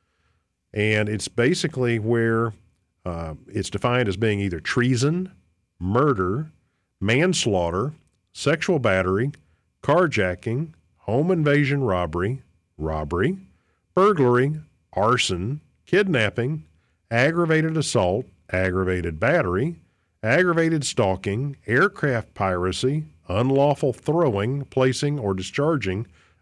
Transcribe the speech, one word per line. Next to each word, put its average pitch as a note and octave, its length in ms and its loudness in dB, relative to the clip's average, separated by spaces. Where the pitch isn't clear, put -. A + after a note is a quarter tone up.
And G#2+ 360 0
it's G#2+ 200 -6
basically B2 680 0
where, A2+ 540 0
uh, E2 280 -8
it's G2+ 240 -6
defined A#2+ 380 0
as F#2 100 -2
being G#2 220 0
either F2 200 -4
treason, C3 720 0
murder, A2+ 720 0
manslaughter, A2 920 0
sexual D#3+ 440 -2
battery, G2 540 0
carjacking, C#3 920 0
home D3 320 -2
invasion C#3+ 520 0
robbery, F#2 600 -2
robbery, D#2 640 -2
burglary, D3+ 680 4
arson, G#2+ 720 -2
kidnapping, D#3 800 0
aggravated D#3+ 680 2
assault, G#2 500 0
aggravated F2+ 640 0
battery, B2+ 580 0
aggravated E3 600 2
stalking, G#2 720 -2
aircraft C3+ 680 0
piracy, F#2+ 720 -2
unlawful C3+ 640 2
throwing, C3+ 760 -2
placing, C3+ 520 0
or G2+ 140 -2
discharging G2 760 -4